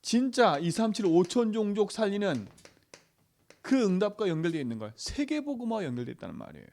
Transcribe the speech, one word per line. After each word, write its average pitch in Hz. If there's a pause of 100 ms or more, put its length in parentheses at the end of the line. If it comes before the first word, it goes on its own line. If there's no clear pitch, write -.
진짜 233
이삼칠 202
오천 180
종족 208
살리는 196 (1160)
그 262
응답과 202
연결되어 165
있는 117
거예요. 107
세계복음화와 269
연결되어 123
있다는 -
말이에요. -